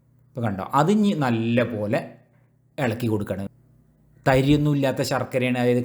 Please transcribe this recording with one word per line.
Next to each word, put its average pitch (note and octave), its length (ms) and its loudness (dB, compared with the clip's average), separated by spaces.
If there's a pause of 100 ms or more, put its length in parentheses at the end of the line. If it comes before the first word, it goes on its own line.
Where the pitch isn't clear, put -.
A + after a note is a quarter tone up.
(280)
ഇപ്പോൾ - 160 -10
കണ്ടോ, F#2+ 200 -4 (160)
അതിനി G3+ 300 2 (140)
നല്ല A#2 340 0 (140)
പോലെ G#2+ 280 -2 (840)
ഇളക്കി A#2 280 -2
കൊടുക്കുകയാണ്. G2 380 -6 (760)
തരിയൊന്നും C#3+ 480 4
ഇല്ലാത്ത C3+ 260 0 (100)
ശർക്കരയാണ്, B2 500 -2
അതായത് B2 220 2